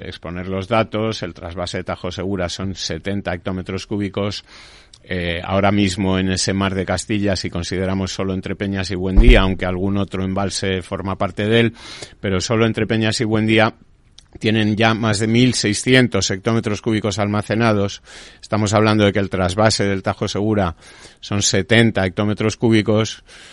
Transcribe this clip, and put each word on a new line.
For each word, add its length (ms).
exponer 420
los 200
datos, 560
el 100
trasvase 500
Tajo 280
Segura 380
son 260
setenta 580
hectómetros 540
cúbicos. 560
Eh, 400
ahora 280
mismo 480
en 100
ese 240
Mar 220
de 100
Castilla, 520
si 120
consideramos 640
solo 200
Entre 220
Peñas 360
y 40
Buendía, 460
aunque 240
algún 320
otro 260
embalse 580
forma 360
parte 300
de 140
él, 120
pero 220
solo 240
Entre 200
Peñas 360
y 20
Buendía 500
tienen 360
ya 180
más 260
de 80
mil 280
seiscientos 760
hectómetros 520
cúbicos 360
almacenados. 840
Estamos 340
hablando 300
de 80
que 60
el 120
trasvase 540
del 180
Tajo 240
Segura 480
son 200
setenta 640
hectómetros 520
cúbicos. 640